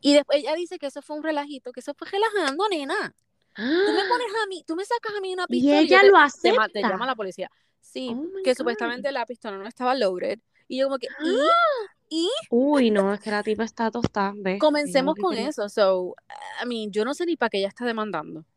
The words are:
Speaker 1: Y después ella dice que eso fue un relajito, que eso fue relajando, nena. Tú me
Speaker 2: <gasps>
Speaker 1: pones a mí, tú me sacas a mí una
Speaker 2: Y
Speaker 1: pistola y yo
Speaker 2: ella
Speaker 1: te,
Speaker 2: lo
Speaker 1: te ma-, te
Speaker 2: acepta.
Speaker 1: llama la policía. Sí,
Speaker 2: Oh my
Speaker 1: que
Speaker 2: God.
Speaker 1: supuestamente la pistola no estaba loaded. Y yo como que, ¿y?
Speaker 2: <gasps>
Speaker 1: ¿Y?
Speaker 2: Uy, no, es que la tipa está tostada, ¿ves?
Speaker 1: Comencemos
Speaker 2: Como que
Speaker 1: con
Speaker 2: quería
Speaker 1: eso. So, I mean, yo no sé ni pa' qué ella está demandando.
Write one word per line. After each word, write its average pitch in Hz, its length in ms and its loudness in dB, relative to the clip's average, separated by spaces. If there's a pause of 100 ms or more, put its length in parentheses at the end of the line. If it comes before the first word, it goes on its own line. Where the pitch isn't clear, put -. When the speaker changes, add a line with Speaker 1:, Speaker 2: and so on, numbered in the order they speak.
Speaker 1:
Y 285 140 4
después 285 240 4
ella 294 160 -4
dice 349 240 -8
que 285 80 -8
eso 277 140 -12
fue 302 160 -12
un 302 60 -10
relajito, 285 500 -6
que 254 80 -14
eso 285 140 -10
fue - 160 -14
relajando, 392 580 0
nena. 320 460 -4 (680)
Tú 415 100 2
me 392 120 0
Speaker 2:
<gasps> - 20 -6
Speaker 1:
pones 480 200 0 (160)
a 403 40 -4
mí, 370 200 -10
tú 330 80 -4
me 381 100 -6
sacas 466 320 -4
a 403 40 -6
mí 381 120 -6
una 370 160 -4
Speaker 2:
Y - 0 -
Speaker 1:
pistola 277 340 4
y - 40 4
yo 370 100 8
Speaker 2:
ella 392 40 10
Speaker 1:
te, 392 100 8
Speaker 2:
lo 381 60 10 (240)
Speaker 1:
te 359 120 4
ma-, 440 160 2
te - 160 -4
Speaker 2:
acepta. - 20 4
Speaker 1:
llama 202 200 -2
la 262 80 -4
policía. 190 340 -8 (320)
Sí, 254 340 -8
Speaker 2:
Oh 269 80 -6 (100)
my 381 100 -8
Speaker 1:
que 254 120 4
Speaker 2:
God. - 0 -
Speaker 1:
supuestamente 240 580 -4
la 240 120 -4
pistola 226 320 -12
no 196 100 -12
estaba 247 280 -2
loaded. 202 440 -2 (280)
Y 254 120 -6
yo 269 80 2
como 269 120 -2
que, - 100 -10 (120)
¿y? 359 180 0 (400)
Speaker 2:
<gasps> - 300 -14
Speaker 1:
¿Y? 330 200 -2 (200)
Speaker 2:
Uy, 254 420 4
no, 196 220 2
es 208 80 -6
que 214 100 -8
la 208 120 -2
tipa 220 200 -2
está 226 280 -4
tostada, 202 460 -4
¿ves? 190 220 -4
Speaker 1:
Comencemos 294 560 2
Speaker 2:
Como - 0 -
que - 60 -10
Speaker 1:
con 370 140 0
Speaker 2:
quería 240 140 -4
Speaker 1:
eso. 220 200 -6
So, 190 460 2 (460)
I 233 60 -6
mean, 220 240 -6
yo 214 140 0
no 269 80 -4
sé 349 120 -4
ni 339 120 -2
pa' 233 120 0
qué 202 100 -2
ella 190 100 0
está 240 160 -10
demandando. 185 600 -6 (120)